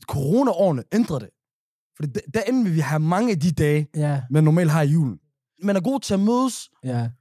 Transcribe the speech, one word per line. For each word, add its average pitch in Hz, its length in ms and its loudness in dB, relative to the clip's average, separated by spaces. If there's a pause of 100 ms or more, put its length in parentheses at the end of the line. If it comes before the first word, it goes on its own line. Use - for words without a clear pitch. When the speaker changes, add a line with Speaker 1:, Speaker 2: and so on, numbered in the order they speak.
Speaker 1:
corona-årene 175 840 0
ændrede 185 280 0
det. 104 100 -14 (680)
Fordi 151 160 -6
der, - 80 -6 (140)
der 226 80 -2
ender 226 300 0
vi 160 80 0
have 151 200 0
mange 180 320 0
af 180 80 0
de 170 120 0
dage, 151 440 0
Speaker 2:
Ja. 147 340 -2
Speaker 1:
man 151 140 4
normalt 156 280 4
har 160 100 2
i 147 60 2
julen. 139 320 0 (440)
Man 202 120 0
er 190 60 0
god 262 180 -2
til - 140 -4
at 196 60 0
mødes, 240 500 0 (140)
Speaker 2:
Ja. 120 260 -4 (120)